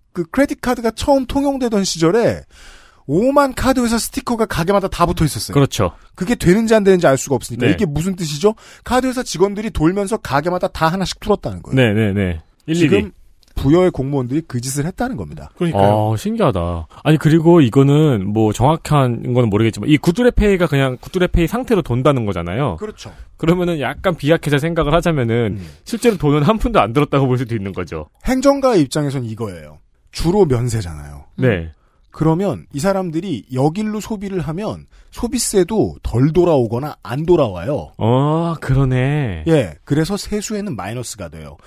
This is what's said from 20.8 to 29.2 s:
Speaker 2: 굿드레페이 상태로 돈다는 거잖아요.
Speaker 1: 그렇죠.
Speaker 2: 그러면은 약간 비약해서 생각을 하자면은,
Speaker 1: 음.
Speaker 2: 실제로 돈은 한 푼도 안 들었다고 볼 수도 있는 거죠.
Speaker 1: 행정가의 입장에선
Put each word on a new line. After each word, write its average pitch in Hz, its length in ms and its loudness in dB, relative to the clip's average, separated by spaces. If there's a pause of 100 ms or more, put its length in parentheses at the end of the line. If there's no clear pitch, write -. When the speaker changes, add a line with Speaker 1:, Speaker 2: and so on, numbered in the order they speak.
Speaker 2:
굿드레페이 175 500 0
상태로 233 340 -2
돈다는 127 420 0
거잖아요. 90 520 -4
Speaker 1:
그렇죠. 214 360 -14 (240)
Speaker 2:
그러면은 175 440 0
약간 147 360 -4
비약해서 147 420 0
생각을 156 360 0
하자면은, 120 640 0
Speaker 1:
음. 85 80 -14 (160)
Speaker 2:
실제로 226 320 0
돈은 147 280 2
한 220 120 2
푼도 214 240 0
안 110 140 2
들었다고 143 320 2
볼 127 100 2
수도 117 180 -4
있는 98 180 -6
거죠. 87 360 -8 (160)
Speaker 1:
행정가의 262 580 2
입장에선 139 420 -2